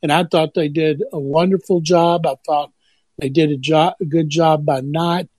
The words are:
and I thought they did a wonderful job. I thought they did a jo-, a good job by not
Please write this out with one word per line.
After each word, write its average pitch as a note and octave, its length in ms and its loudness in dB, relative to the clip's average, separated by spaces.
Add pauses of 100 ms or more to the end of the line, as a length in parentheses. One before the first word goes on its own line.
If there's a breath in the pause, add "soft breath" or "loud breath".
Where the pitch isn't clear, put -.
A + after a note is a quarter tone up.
and D3+ 80 0
I E3+ 140 2
thought D#3+ 280 0
they D#3 160 0
did D#3 420 -2
a D#3 80 -8
wonderful F3 640 0
job. E3+ 460 2
I C3+ 80 -2 (100)
thought D3 260 -2 (460)
they C#3 120 -6
did D3+ 200 2
a D3 80 -2
jo-, D#3 420 2
a F#3+ 60 -4
good D#3+ 240 -2
job D#3 360 2
by C#3 160 0
not E3+ 460 -2 (100)